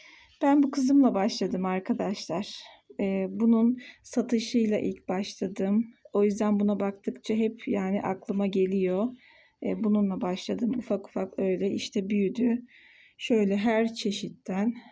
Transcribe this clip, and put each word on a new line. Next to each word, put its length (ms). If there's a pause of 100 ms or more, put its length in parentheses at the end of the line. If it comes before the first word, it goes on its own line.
(420)
Ben 200
bu 80
kızımla 440
başladım 500
arkadaşlar. 920 (440)
Ee, 300
bunun 480 (240)
satışıyla 760
ilk 300
başladım. 880 (180)
O 120
yüzden 360
buna 200
baktıkça 540
hep 340
yani 340
aklıma 440
geliyor. 720 (460)
Ee, 220
bununla 360
başladım. 580
Ufak 300
ufak 300
öyle 320
işte 380
büyüdü. 580 (500)
Şöyle 400
her 380
çeşitten 800 (180)